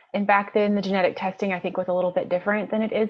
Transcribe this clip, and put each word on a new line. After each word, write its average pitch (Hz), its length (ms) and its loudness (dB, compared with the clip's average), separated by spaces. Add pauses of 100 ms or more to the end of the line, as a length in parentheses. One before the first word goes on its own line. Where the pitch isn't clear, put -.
(120)
And 202 140 -2
back 202 280 2
then, 208 200 4
the 202 80 0
genetic 190 340 2
testing, 190 360 -4
I 175 80 -4
think, 180 160 -6
was 185 120 -4
a 185 40 0
little 180 180 0
bit 180 180 -2
different 202 420 -2
than 220 120 0
it 220 100 -2
is 214 160 0